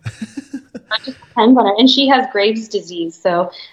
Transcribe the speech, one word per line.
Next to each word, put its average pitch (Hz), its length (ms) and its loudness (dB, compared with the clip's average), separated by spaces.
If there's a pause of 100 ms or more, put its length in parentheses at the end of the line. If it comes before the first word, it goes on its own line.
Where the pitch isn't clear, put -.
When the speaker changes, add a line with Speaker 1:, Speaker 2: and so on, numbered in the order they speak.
Speaker 1:
<laughs> - 60 -20
Speaker 2:
it - 1000 -12
just 262 140 -14
depends 240 380 2
on 226 80 4
her. 196 120 2
And 254 120 6
she 277 180 2
has 254 240 2
Graves' 220 380 -2
disease. 170 520 -8
So, 180 300 -2 (220)